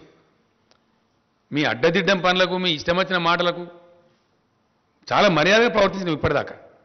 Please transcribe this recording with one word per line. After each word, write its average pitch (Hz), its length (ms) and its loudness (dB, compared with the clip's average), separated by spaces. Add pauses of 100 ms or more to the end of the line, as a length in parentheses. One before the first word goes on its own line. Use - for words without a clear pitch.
(1500)
మీ 147 120 -2
అడ్డదిడ్డం 165 560 0
పనులకు, 180 380 0
మీ 180 140 -2
ఇష్టం 165 260 -2
వచ్చిన 185 200 -2
మాటలకు 175 500 -2 (1400)
చాలా 165 180 2
మర్యాదగా 190 400 4
ప్రవర్తించినాం 190 440 0
ఇప్పటిదాకా. 143 420 -4 (280)